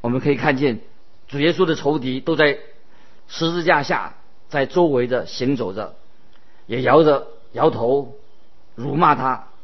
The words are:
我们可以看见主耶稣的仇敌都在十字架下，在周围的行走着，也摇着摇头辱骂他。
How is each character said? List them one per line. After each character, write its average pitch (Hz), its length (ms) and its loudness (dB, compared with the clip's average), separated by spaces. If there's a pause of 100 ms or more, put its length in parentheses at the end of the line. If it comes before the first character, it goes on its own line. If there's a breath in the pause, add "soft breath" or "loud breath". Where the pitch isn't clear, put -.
我 120 80 -2
们 123 120 2
可 143 100 4
以 139 40 6
看 139 200 2
见 131 240 2 (480)
主 143 120 -6
耶 160 120 4
稣 175 140 4
的 160 100 2
仇 147 240 0
敌 127 220 -2
都 165 140 0
在 147 240 4 (680 soft breath)
十 165 240 -2
字 175 120 -2
架 156 200 4
下， 127 320 -4 (320)
在 139 180 0
周 175 200 4
围 127 220 2
的 117 180 0
行 127 300 0
走 98 180 -4
着， 104 220 -8 (720 soft breath)
也 120 140 -4
摇 135 220 8
着 143 240 4 (240)
摇 139 180 2
头 123 460 0 (600)
辱 135 200 -4
骂 156 200 6
他。 127 320 -2 (160)